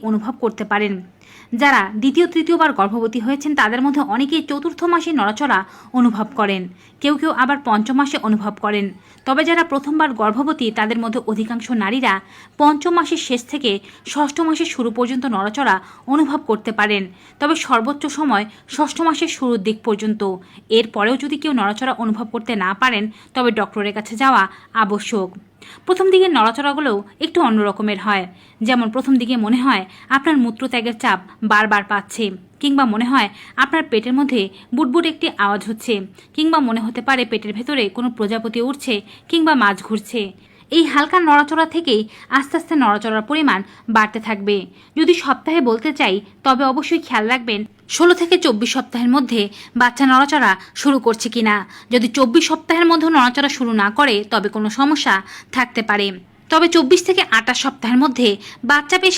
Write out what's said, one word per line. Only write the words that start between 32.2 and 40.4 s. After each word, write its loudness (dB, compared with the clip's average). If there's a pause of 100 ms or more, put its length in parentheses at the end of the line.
কিংবা 2
মনে -2
হয় 2 (280)
আপনার 0
পেটের 0
মধ্যে 2 (300)
বুটবুট 2
একটি -4 (120)
আওয়াজ 0
হচ্ছে, -4 (400)
কিংবা 2
মনে 0
হতে -6
পারে 0
পেটের -6
ভেতরে -2 (120)
কোনো -2
প্রজাপতি -4
উড়ছে -4 (340)
কিংবা 2
মাছ 2
ঘুরছে। -6 (500)